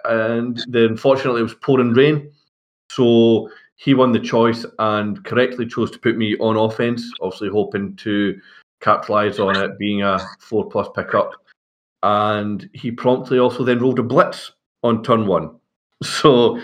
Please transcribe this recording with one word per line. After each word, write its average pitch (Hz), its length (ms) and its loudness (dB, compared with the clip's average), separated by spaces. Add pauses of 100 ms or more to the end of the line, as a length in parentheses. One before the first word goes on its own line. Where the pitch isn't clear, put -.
and 117 640 -2
then 120 160 4
unfortunately 120 560 2
it 117 40 0
was 110 100 -4
pouring 127 380 2
rain. 143 400 4 (580)
So 117 600 4 (260)
he - 180 0
won 127 180 4
the 110 80 2
choice 117 440 0 (140)
and 104 460 -2
correctly 120 420 -2
chose 113 240 -4
to - 80 -18
put 113 180 0
me 107 220 -2
on 110 180 0
offense, 117 480 -2 (160)
obviously 95 300 -6
hoping 98 460 -4
to 101 440 -4 (400)
capitalise 104 580 -2
on 98 180 0
it 98 220 -6
being 101 240 -4
a 98 160 0 (220)
four 107 280 -4
plus - 280 -4
pickup. 101 360 -2 (720)
And 104 720 -2
he - 180 -10
promptly 127 480 0
also 127 260 0
then 120 140 2
rolled 127 220 0
a - 20 2
blitz 127 480 0 (320)
on 113 220 0
turn 113 220 2
one. 82 280 -2 (480)
So 120 600 4